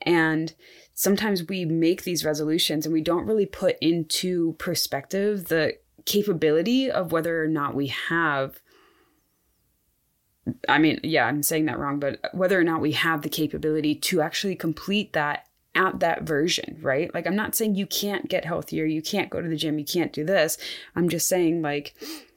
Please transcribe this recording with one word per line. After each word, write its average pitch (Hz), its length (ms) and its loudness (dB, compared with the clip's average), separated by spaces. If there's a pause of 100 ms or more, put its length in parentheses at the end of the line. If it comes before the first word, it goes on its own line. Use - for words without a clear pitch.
And 160 520 2 (400)
sometimes 202 480 2
we 180 220 -4
make 165 400 2
these 170 200 -2
resolutions 156 600 0
and 156 60 -2
we 160 80 2
don't 170 260 0
really 208 200 2
put - 340 0
into 165 800 0
perspective 190 880 -2
the 160 260 2 (300)
capability 202 840 2
of 180 220 -2
whether 165 320 0
or 156 60 0
not 143 260 0
we 139 140 0
have, 143 720 -2 (2000)
I 135 120 4
mean, 151 240 4
yeah, 147 240 2
I'm 147 160 0
saying 156 240 0
that - 120 -4
wrong, 143 220 -4
but 139 200 -4 (120)
whether 185 260 2
or 170 60 6
not 165 160 2
we 151 120 2
have 165 280 0
the 156 80 -6
capability 151 680 0
to 160 260 0
actually 175 340 -2
complete 190 560 -2
that 147 340 -2 (280)
at 185 260 2
that 165 220 2
version, 160 580 0
right? 131 320 0
Like, 170 140 -4
I'm 180 100 0
not - 180 -2
saying 214 200 2
you 190 120 0
can't - 440 -4
get 185 160 0
healthier, 160 400 -2
you 156 160 0
can't - 260 -2
go - 140 -6
to 170 60 -4
the 160 80 -2
gym, 151 220 -2
you 147 60 -6
can't 165 260 -2
do 151 140 -6
this. 165 320 2 (400)
I'm 170 140 2
just 165 180 0
saying, 170 320 2
like, 147 340 -4 (420)